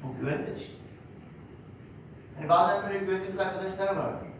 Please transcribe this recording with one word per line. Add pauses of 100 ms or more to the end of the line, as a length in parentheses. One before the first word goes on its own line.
Bu
güvendir
işte. (1600)
Hani
bazen
böyle
güvendiğimiz
arkadaşlar
var. (260)